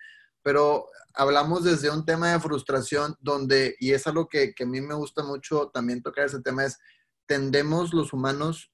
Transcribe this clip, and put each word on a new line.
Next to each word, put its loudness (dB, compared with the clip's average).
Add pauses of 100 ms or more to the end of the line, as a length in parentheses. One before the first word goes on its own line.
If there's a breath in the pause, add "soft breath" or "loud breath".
(440 loud breath)
Pero 2 (300)
hablamos 2
desde 2
un -2
tema 2
de 2
frustración -2
donde, 2
y 2
es 2
algo 0
que, 2
que -8
a -2
mí -4
me -8
gusta -6
mucho -4
también -4
tocar -2
ese -6
tema, -2
es -4 (480 soft breath)
tendemos 0
los 0
humanos, -4